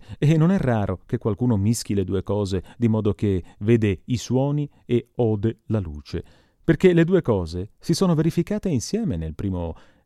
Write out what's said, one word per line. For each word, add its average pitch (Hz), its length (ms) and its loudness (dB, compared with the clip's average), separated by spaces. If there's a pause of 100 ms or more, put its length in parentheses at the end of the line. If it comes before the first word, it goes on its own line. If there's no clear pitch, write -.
(180)
e 156 200 4
non 160 140 4
è 196 60 2
raro 104 480 -2
che - 120 -4
qualcuno 117 400 0
mischi 107 360 0
le 98 120 0
due 95 180 -2
cose, 98 400 -2 (140)
di 117 100 2
modo 107 260 2
che 95 300 -2 (160)
vede 107 460 2
i 127 100 -2
suoni 143 540 -2 (160)
e 120 300 -2
ode 110 500 0
la 107 140 -2
luce, 78 440 -8 (400)
perché 180 300 4
le 170 100 6
due 175 180 2
cose 90 580 -2
si - 140 -2
sono 175 220 2
verificate 170 540 -2
insieme 170 480 -2
nel 80 180 -6
primo, 87 400 -6 (300)